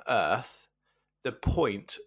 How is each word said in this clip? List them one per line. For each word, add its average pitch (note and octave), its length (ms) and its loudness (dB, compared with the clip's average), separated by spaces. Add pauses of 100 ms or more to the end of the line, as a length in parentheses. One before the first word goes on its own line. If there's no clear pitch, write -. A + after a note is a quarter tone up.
Earth G2+ 600 0 (560)
the B2+ 80 -2
point A2+ 760 0